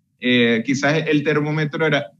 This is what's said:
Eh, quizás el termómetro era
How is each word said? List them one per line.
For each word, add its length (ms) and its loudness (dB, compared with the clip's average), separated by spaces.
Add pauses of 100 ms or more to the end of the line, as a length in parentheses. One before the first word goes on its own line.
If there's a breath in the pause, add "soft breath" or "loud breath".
(200)
Eh, 440 2
quizás 420 0
el 180 0
termómetro 600 -2
era 340 -2